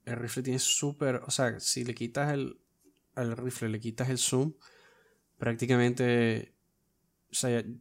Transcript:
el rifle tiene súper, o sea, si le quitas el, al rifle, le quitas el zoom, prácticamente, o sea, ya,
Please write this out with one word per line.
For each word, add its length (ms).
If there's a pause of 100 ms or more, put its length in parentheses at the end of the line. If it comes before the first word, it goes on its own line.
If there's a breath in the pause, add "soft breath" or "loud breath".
el 120
rifle 260
tiene 160
súper, 580 (100)
o 40
sea, 300
si 240
le 100
quitas 380
el, 260 (560)
al 220
rifle, 320
le 120
quitas 300
el 80
zoom, 360 (840 soft breath)
prácticamente, 1160 (760)
o 20
sea, 280
ya, 60 (120)